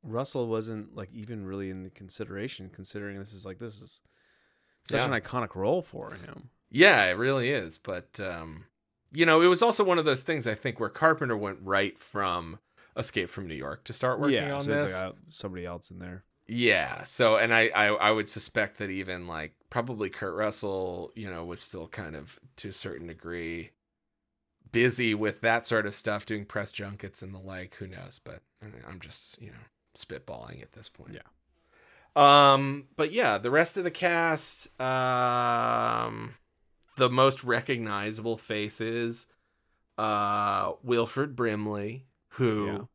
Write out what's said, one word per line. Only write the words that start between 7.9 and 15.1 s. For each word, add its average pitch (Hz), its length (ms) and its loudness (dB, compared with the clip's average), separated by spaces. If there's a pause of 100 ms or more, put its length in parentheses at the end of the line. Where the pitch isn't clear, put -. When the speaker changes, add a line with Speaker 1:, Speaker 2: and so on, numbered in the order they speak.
Speaker 2:
um, 85 440 -10 (460)
you 160 140 4
know, 160 160 8
it 175 60 10
was 180 160 6
also 226 200 6
one 180 160 6
of 156 60 2
those 131 160 2
things, 151 260 -4
I 110 60 0
think, 113 260 -6
where 113 80 -2
Carpenter 156 480 2
went 101 280 -4
right 98 360 0
from 87 600 -4 (360)
Escape 98 340 -2
from 98 180 -10
New 80 80 -8
York 69 300 -10
to - 80 -12
start 127 260 -2
working 139 160 2
Speaker 1:
Yeah, 143 200 -2
Speaker 2:
on 139 60 -4
Speaker 1:
so 143 80 -4
there's, 143 220 0
Speaker 2:
this. 92 100 -2
Speaker 1:
like, 92 100 -4